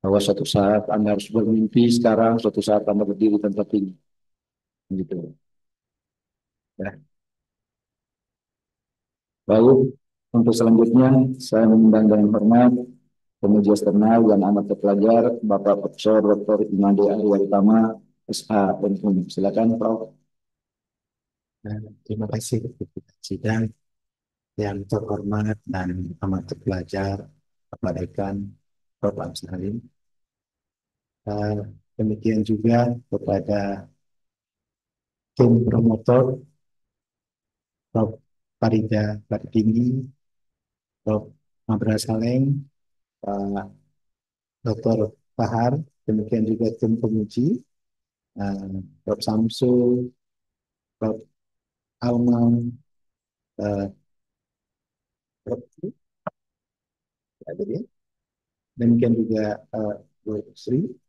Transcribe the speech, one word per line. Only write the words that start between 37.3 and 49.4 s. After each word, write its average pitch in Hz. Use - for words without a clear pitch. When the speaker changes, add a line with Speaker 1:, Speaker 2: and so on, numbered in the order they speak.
Speaker 2:
Prof. 110
Farida 107
Bardini, 113
Prof. 107
Mabra 110
Saleng, 123
Pak 101
Doktor 107
Bahar, 117
demikian 107
juga 110
tim 113
penguji, 117
eh, 98
Prof. 104
Samsul, 123